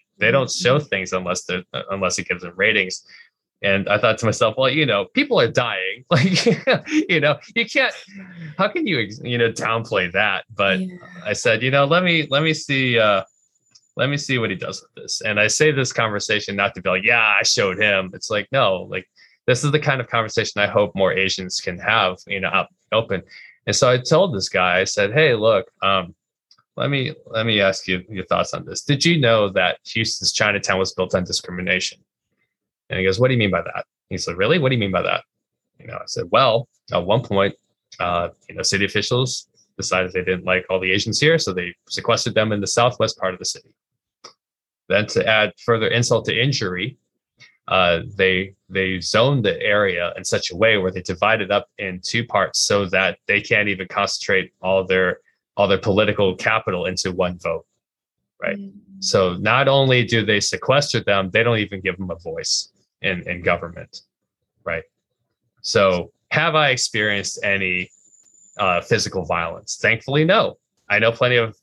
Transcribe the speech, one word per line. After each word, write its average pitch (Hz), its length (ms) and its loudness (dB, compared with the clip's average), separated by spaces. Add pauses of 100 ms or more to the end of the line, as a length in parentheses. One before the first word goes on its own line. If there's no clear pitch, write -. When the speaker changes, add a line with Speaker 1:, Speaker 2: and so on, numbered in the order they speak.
(180)
Speaker 1:
They 110 140 2
don't 131 180 2
show 123 280 2
Speaker 2:
Mm-hmm. 147 100 -4
Speaker 1:
things 95 240 -4
unless 92 320 -4
they're, 90 180 -6 (100)
uh, - 200 -6
unless 92 260 -2
it 92 80 -6
gives 90 160 -4
them 87 140 -12
ratings. 98 500 0 (560)
And 98 260 0
I 101 80 4
thought 110 220 2
to 117 80 -2
myself, 107 320 0
"Well, 131 120 2
you 147 160 0
know, 101 180 0 (100)
people 262 260 2
are 117 100 4
dying. 107 560 -4
<laughs> - 40 -16
Like, 170 360 2
<laughs> 269 640 0
you 165 120 2
know, 147 180 2 (160)
you 233 100 0
can't, 247 300 0 (640)
how 190 80 2
can 311 220 -2
you, 156 120 0
ex-, 107 220 -6
you 120 160 -2
know, 117 140 4
downplay 107 600 -2
that?" 98 420 0
But 98 260 2
Speaker 2:
Yeah. 185 160 -6 (280)
Speaker 1:
I 104 80 -4
said, 110 300 0
"You 127 80 0
know, 139 140 4
let 165 180 2
me, 165 260 2
let 139 140 2
me 160 120 2
see, 131 440 0
uh, 104 240 4 (720)
let 127 160 0
me 143 60 -2
see 139 220 -2
what 110 120 -2
he 95 60 -6
does - 260 -10
with - 220 -20
this." - 160 -8
And 107 180 -2
I 107 80 4
say 151 240 4
this 135 220 0
conversation 104 640 -2
not 98 180 0
to 92 80 -12
be 92 80 -2
like, 95 140 0
"Yeah, 117 180 2 (180)
I 113 40 0
showed 95 360 0
him." 98 340 2
It's - 160 -12
like, 104 200 -4
no, 101 400 2
like, 95 180 -8 (360)
this 127 200 2
is 143 80 2
the 151 80 2
kind 135 200 0
of 117 80 -8
conversation 110 520 -2
I 101 80 4
hope 101 260 2
more 95 180 2
Asians 95 480 -2
can 90 200 -6
have, 95 360 2 (120)
you 98 100 -6
know, 92 100 -2
out 92 200 0 (240)
open. 107 300 0 (440)
And 107 80 0
so 127 160 4
I 127 80 4
told 160 380 2
this 95 120 -4
guy, 90 300 2
I 95 60 2
said, 101 280 0
"Hey, 147 220 4
look, 107 320 2 (160)
um, 95 320 0 (640)
let 127 140 -2
me, 131 220 -2 (140)
let 113 180 -4
me 107 160 2
ask 95 280 2
you 92 200 -2
your 92 180 -8
thoughts 90 280 0
on 87 100 -8
this. - 180 -10
Did 147 220 0
you 170 160 4
know 113 300 4
that 92 360 0
Houston's - 460 -2
Chinatown 101 460 0
was 95 160 -2
built 92 220 -2
on 92 80 -2
discrimination?" 90 760 -4 (880)
And 92 120 -4
he 92 40 0
goes, 95 140 2
"What 127 100 4
do 131 60 2
you 120 40 2
mean 104 120 2
by 85 120 0
that?" - 220 -10 (260)
He 98 80 -6
said, 85 180 -6
"Really? 120 240 2
What 131 80 2
do 131 80 2
you 117 40 0
mean 98 120 0
by 87 100 0
that?" 90 220 -2 (560)
You - 80 -20
know, - 80 -12
I - 100 -14
said, - 240 -8
"Well, 120 380 4 (240)
at 90 120 0
one 110 200 2
point, 98 320 0 (420)
uh, 87 300 0 (200)
you - 60 -20
know, 85 80 -6
city 98 220 0
officials 123 640 -2 (280)
decided 92 360 -2
they 92 100 -2
didn't 90 220 -4
like 92 260 -4
all 95 80 0
the 92 140 -2
Asians 104 260 -2
here, 156 200 4
so 101 140 -4
they 90 220 -6 (140)
sequestered - 460 -2
them 110 180 2
in 104 80 -2
the 98 80 -4
southwest 120 500 0
part 95 140 -4
of 90 80 -14
the 92 60 -10
city." - 280 -10 (1120)
Then 104 200 2
to - 180 0
add 107 260 2 (120)
further 113 240 0
insult 117 380 0
to 101 140 0
injury, 113 560 -2 (720)
uh, 87 320 4 (160)
they, 95 380 0 (140)
they 92 320 -4
zoned 120 440 2
the 87 180 -2
area 95 540 0
in 92 80 -12
such - 260 -2
a 87 60 -10
way 110 220 4
where 92 120 0
they 92 100 -6
divided 101 500 0
up 101 180 0 (100)
in 92 240 -8
two 117 240 -4
parts - 320 -2
so 101 280 0
that 92 400 0
they 104 140 0
can't 104 280 0
even 95 200 -6
concentrate 98 720 -2
all 95 240 0
their, 92 360 0 (360)
all 101 120 4
their 95 100 4
political 101 560 2
capital 98 520 0
into 92 260 -4
one 90 260 -2
vote, 82 260 -6 (800)
right? - 160 -4
Speaker 2:
Mm. 202 140 -14 (260)
Speaker 1:
So 92 360 0
not 113 340 2
only 135 360 4
do 113 200 0
they 104 160 2
sequester 131 600 0
them, 95 300 0
they 107 140 2
don't 117 140 2
even 98 220 -4
give 90 160 -4
them 92 140 -8
a 85 60 -8
voice 82 540 -6 (300)
in, 92 280 -4
in 87 140 -8
government, 85 600 -6 (640)
right? 82 200 -6 (800)
So 92 480 2 (220)
have 156 240 0
I 151 140 4
experienced 107 720 -2
any, 92 460 -2 (680)
uh, 90 220 2
physical 92 440 -2
violence? 85 560 -6
Thankfully, 131 440 0
no. 180 340 2 (320)
I 104 80 2
know 110 120 4
plenty 123 260 2
of 113 260 0